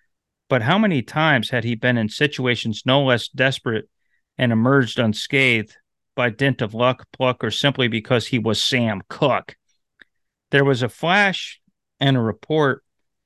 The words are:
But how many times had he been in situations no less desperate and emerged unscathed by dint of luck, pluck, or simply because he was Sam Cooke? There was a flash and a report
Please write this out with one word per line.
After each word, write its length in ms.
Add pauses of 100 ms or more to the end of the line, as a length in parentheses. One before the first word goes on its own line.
(500)
But 120
how 160
many 240
times 480
had 160
he 100
been 220
in 100
situations 800
no 180
less 240
desperate 600 (480)
and 140
emerged 480
unscathed 760 (400)
by 140
dint 320
of 120
luck, 380
pluck, 320
or 80
simply 380
because 380
he 120
was 220
Sam 480
Cooke? 460 (960)
There 140
was 160
a 80
flash 720 (400)
and 180
a 40
report 600 (420)